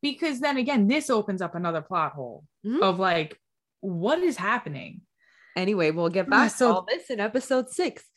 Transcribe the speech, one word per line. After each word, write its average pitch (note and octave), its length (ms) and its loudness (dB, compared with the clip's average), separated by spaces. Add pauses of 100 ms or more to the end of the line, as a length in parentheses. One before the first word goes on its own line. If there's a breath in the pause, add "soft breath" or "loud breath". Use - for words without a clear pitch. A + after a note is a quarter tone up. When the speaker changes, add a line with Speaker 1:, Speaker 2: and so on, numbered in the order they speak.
Speaker 1:
Because C#4+ 400 -2
then C#4+ 160 0
again, B3 320 2
this D4 220 2
opens G#3 320 0
up E3+ 120 -6
another E3+ 280 -2
plot D#3+ 300 -2
hole B2 320 -12 (220)
Speaker 2:
Mm-hmm. A#3+ 160 0
Speaker 1:
of, F#3 160 2
like, E3+ 400 0 (420)
what F#3+ 400 -2
is F4 160 0
happening? F3+ 680 -6 (540 soft breath)
Speaker 2:
Anyway, F#3 340 2
we'll E3+ 180 0
get F3 180 0
Speaker 1:
Yeah, F3+ 40 -4
Speaker 2:
back A3 220 6
Speaker 1:
so B3 160 2
Speaker 2:
to G#3+ 60 6
all F#3 140 -2
this D4+ 220 -4
in A3+ 100 -4
episode B3+ 500 0
six. - 340 -4 (120)